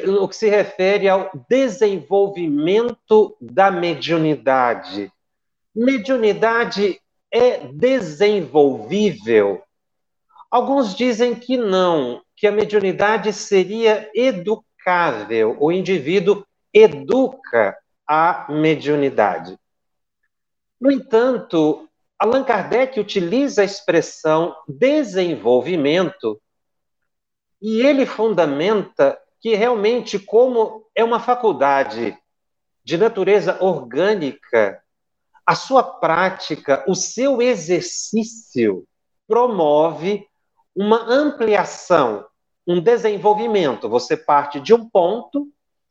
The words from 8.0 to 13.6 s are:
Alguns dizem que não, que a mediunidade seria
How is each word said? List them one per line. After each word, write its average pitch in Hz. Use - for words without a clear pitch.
Alguns 247
dizem 240
que 247
não, 180
que -
a 208
mediunidade 208
seria 208